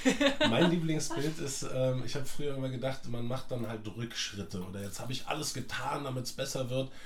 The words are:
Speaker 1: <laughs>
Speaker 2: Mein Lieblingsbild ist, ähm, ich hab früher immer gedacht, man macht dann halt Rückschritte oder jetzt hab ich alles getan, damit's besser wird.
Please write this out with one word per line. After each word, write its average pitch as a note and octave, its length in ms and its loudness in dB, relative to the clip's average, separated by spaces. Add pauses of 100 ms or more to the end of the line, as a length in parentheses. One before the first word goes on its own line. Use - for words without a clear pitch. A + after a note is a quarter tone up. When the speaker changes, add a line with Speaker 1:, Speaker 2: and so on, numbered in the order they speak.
Speaker 1:
<laughs> C#4 460 6
Speaker 2:
Mein E3+ 200 8
Lieblingsbild D#3 680 2
ist, - 340 -4
ähm, B2+ 320 2
ich B2 120 0
hab B2+ 120 2
früher C#3+ 280 2
immer C3+ 120 -2
gedacht, C3 400 -2
man A#2+ 180 0
macht B2+ 260 -2
dann A#2+ 160 -2
halt A2 180 -6 (100)
Rückschritte G2+ 680 -4
oder G2 200 -8
jetzt G2+ 180 -6
hab - 100 -4
ich C3 180 -2
alles - 260 -2
getan, C#3+ 500 -4
damit's B2+ 280 -4
besser C3 360 -2
wird. C3 220 0 (160)